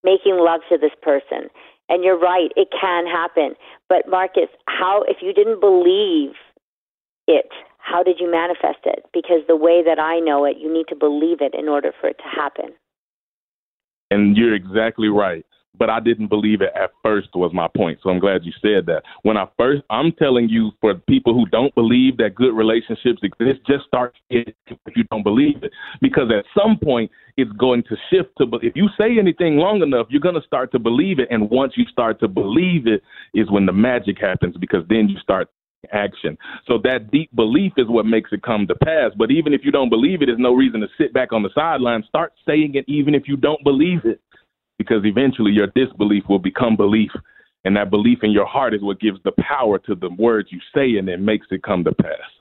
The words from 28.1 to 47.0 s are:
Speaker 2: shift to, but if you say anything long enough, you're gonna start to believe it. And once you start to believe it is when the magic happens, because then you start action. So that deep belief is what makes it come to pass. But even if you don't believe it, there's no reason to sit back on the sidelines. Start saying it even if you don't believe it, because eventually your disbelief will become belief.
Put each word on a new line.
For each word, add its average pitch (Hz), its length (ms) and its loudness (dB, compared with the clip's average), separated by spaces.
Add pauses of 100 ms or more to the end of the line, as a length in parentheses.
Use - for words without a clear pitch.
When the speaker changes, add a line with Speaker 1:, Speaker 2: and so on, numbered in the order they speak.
Speaker 2:
shift 180 280 0
to, 135 80 2
but 117 180 -6
if 120 100 -2
you 202 140 2 (100)
say 226 220 2
anything 165 380 2
long 196 220 2
enough, 127 300 0
you're 143 100 0
gonna 170 240 -2
start 127 280 -4
to 123 80 0
believe 131 400 0
it. 120 100 0
And 107 180 0
once 131 280 0
you 123 80 0
start 113 360 -2
to 107 80 0
believe 117 600 0
it 107 140 0 (300)
is 104 160 0
when 98 180 2
the 92 60 0
magic 107 460 0
happens, 90 380 -4
because 87 320 -2
then 107 200 2
you 98 120 -4
start 95 280 -2 (440)
action. 98 440 -6 (300)
So 120 160 0
that 120 300 -2
deep 151 240 0
belief 123 400 0
is 123 100 2
what 113 180 2
makes 110 280 0
it 104 100 -6
come 104 240 -2
to - 80 -2
pass. 151 420 0
But - 140 0
even 156 220 2
if 139 100 0
you 143 80 0
don't 135 200 0
believe 147 320 2
it, 135 40 2
there's 120 140 -2
no 123 140 4
reason 123 260 2
to 104 80 -6 (100)
sit 147 140 -2
back 127 200 -2
on 107 120 -2
the 95 100 -6
sidelines. 127 540 -2
Start - 240 -4 (120)
saying 151 300 0
it 135 140 -2
even 147 260 0
if 139 140 -2
you 143 80 -2
don't - 260 0
believe 156 420 2
it, 113 160 -2 (580)
because 107 260 0
eventually 110 480 2
your 101 220 2
disbelief 104 540 0
will 98 120 2
become 107 360 0
belief. 107 340 2 (540)